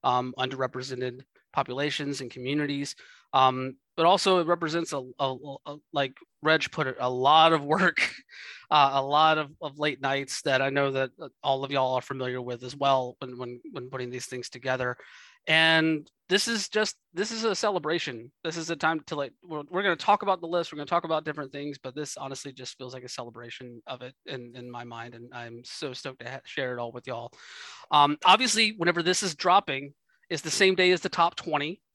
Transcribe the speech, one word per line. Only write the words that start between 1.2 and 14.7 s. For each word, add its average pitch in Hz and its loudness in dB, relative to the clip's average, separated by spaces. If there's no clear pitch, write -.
populations 139 -4
and 123 -10
communities. 143 -4
Um, 131 4
but 165 2
also 185 6
it 165 0
represents 170 -2
a, 135 -6
a, 131 0
a, 147 -10
like 135 0
Reg 156 2
put 143 -2
it, 127 -6
a 123 0
lot 151 8
of 143 0
work, 160 2
<laughs> - -12
uh, 139 6
a 139 2
lot 156 4
of, 151 -4
of 147 -10
late 147 -2
nights 139 -2
that 135 2
I 135 2
know 139 2
that, 135 -2
uh, 123 -12
all 135 0
of 135 -6
y'all 131 0
are 123 0
familiar 127 -6
with 120 -8
as 127 -12
well 135 2
when, 127 -10
when, 123 -10
when 127 -10
putting 127 -6
these 123 -8
things 123 -10
together. 127 -4